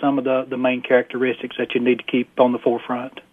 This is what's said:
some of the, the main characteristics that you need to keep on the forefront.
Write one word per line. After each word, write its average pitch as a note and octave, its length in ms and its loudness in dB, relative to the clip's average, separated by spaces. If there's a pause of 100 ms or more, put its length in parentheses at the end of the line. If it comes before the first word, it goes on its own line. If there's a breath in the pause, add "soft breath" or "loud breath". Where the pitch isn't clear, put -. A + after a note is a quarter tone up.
some C#3 180 2
of B2+ 60 -4
the, C3 240 0
the C3 80 -6
main B2+ 260 0
characteristics B2 760 0
that B2 160 -4
you A#2+ 60 2
need A#2+ 180 4
to - 60 -14
keep - 340 -2
on B2 140 6
the A#2+ 60 -2
forefront. B2 640 -4 (120)